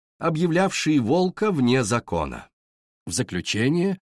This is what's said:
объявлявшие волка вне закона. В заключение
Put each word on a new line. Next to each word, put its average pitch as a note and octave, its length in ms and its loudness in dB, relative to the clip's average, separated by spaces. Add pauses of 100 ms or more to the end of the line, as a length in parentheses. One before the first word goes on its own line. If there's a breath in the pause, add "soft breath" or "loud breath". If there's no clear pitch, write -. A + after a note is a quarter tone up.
(200)
объявлявшие D#3+ 800 2
волка F3+ 520 0
вне C3 320 2
закона. E2+ 640 -4 (580)
В - 60 -10
заключение C#3 840 -2 (220)